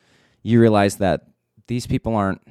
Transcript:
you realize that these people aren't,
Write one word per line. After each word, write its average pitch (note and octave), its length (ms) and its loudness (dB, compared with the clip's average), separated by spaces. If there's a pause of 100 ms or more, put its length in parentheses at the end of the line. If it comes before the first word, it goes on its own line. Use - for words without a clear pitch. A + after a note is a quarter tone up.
(440)
you A#2 180 2
realize G2+ 360 2
that E2+ 280 -2 (400)
these A#2+ 220 -10
people A#2+ 280 -4
aren't, G2 360 -4